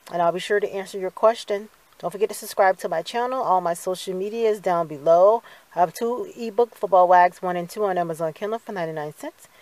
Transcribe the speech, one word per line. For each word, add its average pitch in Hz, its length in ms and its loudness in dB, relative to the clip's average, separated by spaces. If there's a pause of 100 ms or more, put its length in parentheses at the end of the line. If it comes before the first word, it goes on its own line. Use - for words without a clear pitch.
(120)
and 175 80 -4
I'll 170 120 2
be 180 80 -6
sure 208 180 -2
to 202 160 -2
answer 190 240 -8
your 185 140 -6
question. 220 560 -2 (320)
Don't 175 100 -6
forget 202 200 -2
to 208 40 -10
subscribe 196 440 2
to 202 100 -8
my 165 120 -2
channel. 254 400 -4
All 185 200 2
my 175 140 -2
social 185 380 -6
media 214 380 -2
is 214 80 -2
down 170 300 -2
below. 170 560 4 (320)
I - 20 -2
have 170 160 2
two 233 420 -6
ebook, 226 380 -2
Football 185 320 4
Wags 180 340 6
one 180 140 -4
and 175 160 -6
two, 214 140 -4
on 190 120 0
Amazon 165 360 -4
Kindle 214 260 -6
for 226 140 -12
ninety-nine 160 440 -8
cents. - 300 -16 (160)